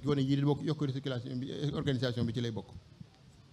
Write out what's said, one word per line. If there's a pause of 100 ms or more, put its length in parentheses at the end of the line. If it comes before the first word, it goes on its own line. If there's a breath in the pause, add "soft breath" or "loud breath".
gone
yii
di
bokk,
yokk
circulation
bi, (260)
organisation
bi
ci
lay
bokk. (880)